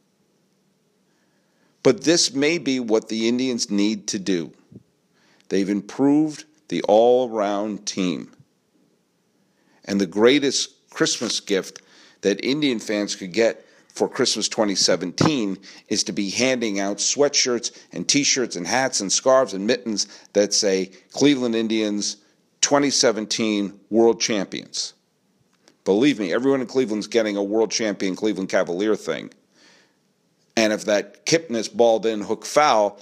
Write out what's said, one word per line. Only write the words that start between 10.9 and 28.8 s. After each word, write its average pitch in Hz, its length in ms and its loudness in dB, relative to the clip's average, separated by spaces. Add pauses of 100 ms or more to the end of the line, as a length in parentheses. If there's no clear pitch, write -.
gift - 420 -4 (400)
that 101 220 0
Indian 135 360 0
fans 104 360 -4
could 92 180 -12
get 110 320 0 (300)
for 101 120 0
Christmas 113 400 -2
twenty 104 280 -2
seventeen 95 800 0 (300)
is 104 160 -2
to - 100 -6
be 98 160 -4
handing 113 500 -2
out 101 180 -4
sweatshirts 131 720 0 (200)
and 85 160 -8
T-shirts 131 480 0
and 87 120 -6
hats 123 340 0
and 95 100 -4
scarves 131 420 2
and 95 120 -4
mittens 110 420 -2 (260)
that 101 200 2
say, 95 380 0 (200)
"Cleveland 127 440 2
Indians, 107 640 -2 (440)
twenty 143 300 2
seventeen 107 880 0 (100)
World 113 320 4
Champions." - 720 -6 (920)
Believe 107 340 4
me, 95 120 -4
everyone 131 300 2
in 120 60 -6
Cleveland's 107 400 -2
getting 107 280 0
a 101 80 0
World 107 280 0
Champion 101 440 -4
Cleveland 95 340 -2
Cavalier 95 460 0